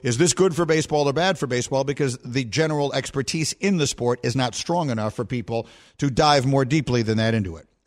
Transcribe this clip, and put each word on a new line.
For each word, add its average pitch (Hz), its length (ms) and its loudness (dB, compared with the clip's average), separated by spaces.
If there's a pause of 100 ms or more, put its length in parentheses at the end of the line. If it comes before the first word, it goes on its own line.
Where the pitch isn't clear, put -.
is 120 160 0
this 170 160 4
good 180 220 2
for 170 100 0
baseball 151 420 2
or 135 60 0
bad 180 240 0
for 143 80 -4
baseball, 127 380 -2
because 139 340 -2
the 127 260 -4
general 143 480 -2
expertise 139 600 -4
in 196 240 0
the 147 80 2
sport 120 360 -2
is 120 140 -2
not 127 180 -2
strong 170 360 -2
enough 110 240 -4
for 120 100 -6
people 117 420 -6 (320)
to 143 120 0
dive 143 340 6
more 135 200 4
deeply 123 380 2
than 110 140 2
that 110 160 2
into 95 240 -2
it. 76 120 -20 (180)